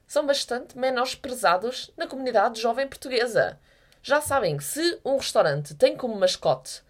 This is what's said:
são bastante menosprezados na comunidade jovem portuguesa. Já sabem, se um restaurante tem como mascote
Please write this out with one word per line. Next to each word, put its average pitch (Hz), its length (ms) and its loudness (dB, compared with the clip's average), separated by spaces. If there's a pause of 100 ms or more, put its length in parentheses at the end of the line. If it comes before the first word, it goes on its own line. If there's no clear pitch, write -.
são 302 180 0
bastante 277 500 -2
menosprezados 247 1200 -2
na 330 120 -6
comunidade 240 520 0
jovem 233 280 0
portuguesa. 233 720 -2 (420)
Já 294 200 2
sabem, 220 380 0
se 339 460 -2
um 269 120 2
restaurante 156 580 0
tem 294 200 4
como 233 200 -6
mascote 185 760 0